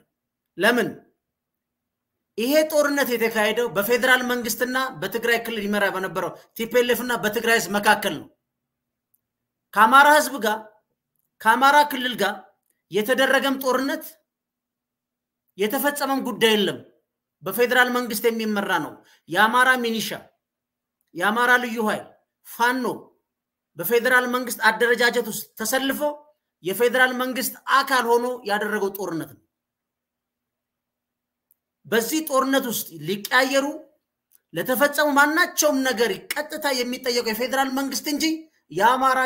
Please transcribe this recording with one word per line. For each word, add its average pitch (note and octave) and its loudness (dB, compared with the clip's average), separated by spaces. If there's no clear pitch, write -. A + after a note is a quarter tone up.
ለምን? G#3 0
ይሄ A#3+ -2
ጦርነት C#4+ 0
የተካሄደው A3 0
በፌዴራል A#3+ 2
መንግስትና B3 -4
በትግራይ A3+ -2
ክልል A3+ -8
ይመራ G3+ -2
በነበረው F3+ -6
ቲ A3+ -8
ፒ A3 -6
ኤል A#3+ 4
ኤፍ A#3 0
እና B3 -4
በትግራይ A3 0
ህዝብ F#3 -2
መካከል G3+ 2
ነው። B2+ -10
ከአማራ B3+ 8
ህዝብ C4+ 4
ጋር፣ G#3+ -2
ከአማራ C4 6
ክልል B3+ -6
ጋር G3 -2
የተደረገም C4 2
ጦርነት C4+ -2
የተፈጸመም C4+ -2
ጉዳይ A3 2
የለም። E3+ 0
በፌዴራል A#3+ 2
መንግስት A#3+ -4
የሚመራ G#3+ -2
ነው። C#3 -8
የአማራ A3+ 4
ሚኒሻ፣ A3+ -4
የአማራ A3 0
ልዩ A#3+ -6
ኃይል፣ G3 -4
ፋኖ B3 0
በፌዴራል A#3+ 2
መንግስት B3 -4
አደረጃጀት A#3 2
ውስጥ - -10
ተሰልፎ C4 -4
የፌዴራል A#3+ 2
መንግስት B3 -4
አካል C4 2
ሆኖ A#3+ 2
ያደረገው G3+ -4
ጦርነት E3 -8
ነው። - -20
በዚህ A3+ -2
ጦርነት C4+ 0
ውስጥ - -6
ሊቀያየሩ C4 0
ለተፈጸሙ C#4+ 0
ማናቸውም D4 2
ነገር A#3 0
ቀጥታ D4 -8
የሚጠየቀው B3 -4
የፌዴራል B3+ -2
መንግስት C4 -4
እንጂ D4 -2
የአማራ B3+ 2